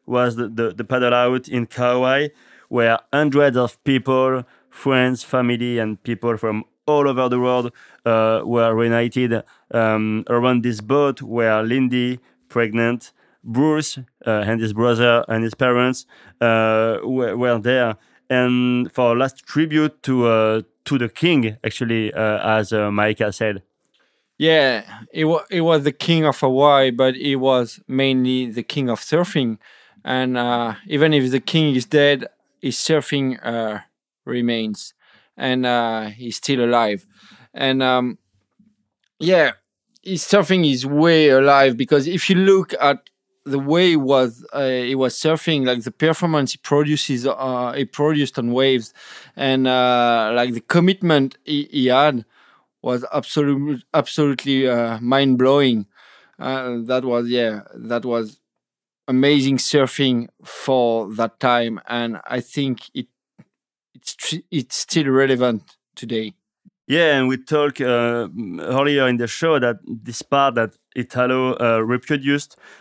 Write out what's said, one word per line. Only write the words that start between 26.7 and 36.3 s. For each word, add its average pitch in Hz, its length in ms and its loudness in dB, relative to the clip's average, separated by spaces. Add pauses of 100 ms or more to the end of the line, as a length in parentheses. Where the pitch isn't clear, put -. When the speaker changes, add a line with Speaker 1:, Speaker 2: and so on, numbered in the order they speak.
Speaker 2:
but 131 240 0
he 135 200 -2
was 127 540 0
mainly 127 600 0
the 113 140 -8
king 135 260 -4
of 113 120 -4
surfing. 143 560 -2 (480)
And, 127 320 -2
uh, 120 380 -2 (120)
even 151 260 2
if 131 160 2
the 131 120 -2
king 156 340 0
is 123 100 -2
dead, 143 420 2 (340)
his 127 160 -4
surfing, 143 680 -2
uh, 113 340 -6 (440)
remains, 117 720 -6 (420)
and, 127 300 -2
uh, 117 400 -2
he's 110 320 -12